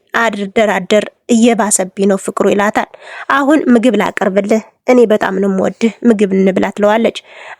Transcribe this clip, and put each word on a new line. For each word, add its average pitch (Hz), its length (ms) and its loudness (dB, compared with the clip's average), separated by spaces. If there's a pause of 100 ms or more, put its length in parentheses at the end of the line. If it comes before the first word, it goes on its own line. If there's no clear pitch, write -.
(180)
አድርደራደር 208 840 -2 (260)
እየባሰብኝ 208 760 0
ነው 196 120 2
ፍቅሩ» - 300 -4
ይላታል። 202 400 0 (420)
«አሁን 277 280 2 (100)
ምግብ 240 280 4
ላቀርብልህ፣ 202 640 -2 (240)
እኔ 254 200 4
በጣም 202 280 0
ነው 196 140 -2
የምወድህ፣ 196 440 -2 (100)
ምግብ 208 300 2
እንብላ» 190 380 0
ትለዋለች። 208 480 0 (420)